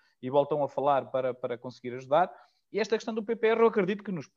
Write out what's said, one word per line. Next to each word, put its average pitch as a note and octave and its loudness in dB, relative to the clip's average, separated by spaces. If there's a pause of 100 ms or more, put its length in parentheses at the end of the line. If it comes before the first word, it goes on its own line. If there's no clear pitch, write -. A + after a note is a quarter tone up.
(220)
e B2+ -6
voltam C#3+ 2
a C3+ -2
falar C3+ 0
para, B2+ -2
para B2 -6
conseguir B2 -12
ajudar. C3+ 0 (400)
E F#3+ -4
esta G#3+ -2
questão A3 -6
do A3 -6
P A3+ -4
P A3 0
R, A3+ 4
eu A#3 8
acredito G#3 0
que G#3 -8
nos, D#3 -8